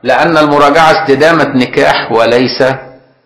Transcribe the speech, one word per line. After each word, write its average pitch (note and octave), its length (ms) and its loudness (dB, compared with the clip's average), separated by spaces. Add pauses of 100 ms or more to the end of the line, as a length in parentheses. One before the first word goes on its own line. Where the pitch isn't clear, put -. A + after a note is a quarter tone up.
لأن C#3 340 0
المراجعة D3 540 2
استدامة C#3+ 640 0
نكاح C#3 560 -2
وليس A#2 500 0 (640)